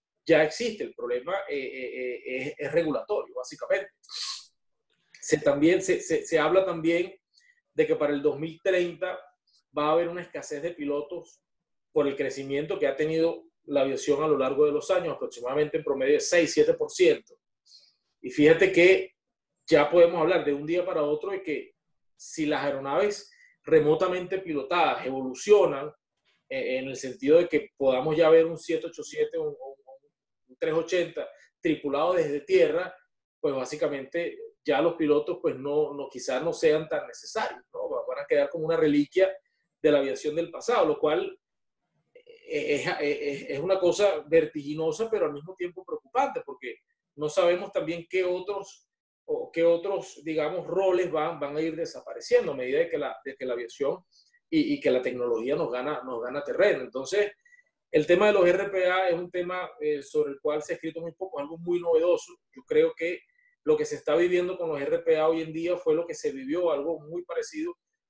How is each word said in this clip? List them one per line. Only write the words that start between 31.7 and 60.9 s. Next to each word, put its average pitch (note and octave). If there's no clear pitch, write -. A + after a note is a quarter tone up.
desde D3
tierra, F3
pues C#3+
básicamente C#3+
ya C#3+
los E3
pilotos D3+
pues C3+
no, C#3+
no, C#3
quizás B2+
no E3
sean D#3
tan -
necesarios, -
¿no? -
Va-, -
van C3+
a -
quedar C#3+
como D#3
una E3
reliquia D#3
de D3+
la D3
aviación C#3
del E3+
pasado, A3
lo D3
cual, D#3
eh, -
es, C3+
es, C#3+
es C#3
una F#3+
cosa F3+
vertiginosa, D#3
pero F#3+
al D3
mismo D#3
tiempo F3+
preocupante, -
porque -
no D3
sabemos F3+
también E3+
qué F#3
otros, F#3
o D#3
qué E3
otros, E3+
digamos, D#3+
roles F3+
van, D#3
van C#3+
a D#3
ir D#3+
desapareciendo E3+
a C3+
medida C3
de E3+
que D#3
la, C#3
de C3+
que B2+
la B2
aviación C3+
y, D3
y C#3
que C#3+
la B2+
tecnología B2
nos D3+
gana, B2+
nos A#2+
gana C3
terreno. E3
Entonces, D#3
el D#3
tema F#3+
de G#3
los F#3
R F#3+
P F#3
A F#3
es F3
un F3
tema, F3+
eh, D3+
sobre D3
el C#3
cual D3+
se E3
ha D#3
escrito D#3+